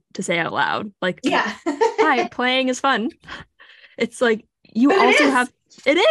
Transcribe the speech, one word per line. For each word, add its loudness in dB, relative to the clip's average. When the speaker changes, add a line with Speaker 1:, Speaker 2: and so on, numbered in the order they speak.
Speaker 1:
to -8
say -4
out -4
loud. -4
Like, -4
Speaker 2:
Yeah. -2
<laughs> -8
Speaker 1:
"Hi, 2
playing -2
is -4
fun." -2
It's -6
like, 0
you 4
Speaker 2:
But 4
it 4
Speaker 1:
also 4
Speaker 2:
is. 2
Speaker 1:
have, 0
it 2